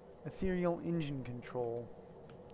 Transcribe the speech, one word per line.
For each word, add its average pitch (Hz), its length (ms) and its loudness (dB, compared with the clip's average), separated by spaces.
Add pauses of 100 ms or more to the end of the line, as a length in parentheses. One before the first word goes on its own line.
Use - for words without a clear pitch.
(260)
ethereal 175 600 4
engine 147 380 2
control. 120 680 -2 (640)